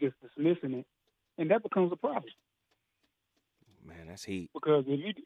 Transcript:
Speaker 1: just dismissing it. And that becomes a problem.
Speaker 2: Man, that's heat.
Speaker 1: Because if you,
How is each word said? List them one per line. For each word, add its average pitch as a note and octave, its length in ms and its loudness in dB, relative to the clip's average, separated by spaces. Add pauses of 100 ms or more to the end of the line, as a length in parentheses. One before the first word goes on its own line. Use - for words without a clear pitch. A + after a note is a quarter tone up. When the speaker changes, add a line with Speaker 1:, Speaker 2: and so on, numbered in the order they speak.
(100)
Speaker 1:
just - 120 -10
dismissing C#3+ 560 0
it. - 80 -8 (500)
And D#3+ 140 0
that A3 120 4
becomes F#3 300 2
a F3+ 40 -4
problem. A#3+ 360 -4 (1500)
Speaker 2:
Man, E2 220 -18
that's F#2 160 -14
heat. F#2 300 -6
Speaker 1:
Because D3+ 320 4
if C#3 140 0
you, G3 120 -6 (120)